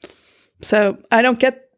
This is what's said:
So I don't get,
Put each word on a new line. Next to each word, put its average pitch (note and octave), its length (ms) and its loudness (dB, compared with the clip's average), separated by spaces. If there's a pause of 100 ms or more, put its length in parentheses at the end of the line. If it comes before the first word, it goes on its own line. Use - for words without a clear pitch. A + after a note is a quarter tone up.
(600)
So G#3 360 -2 (140)
I A3+ 100 2
don't B3 180 0
get, B3+ 380 -2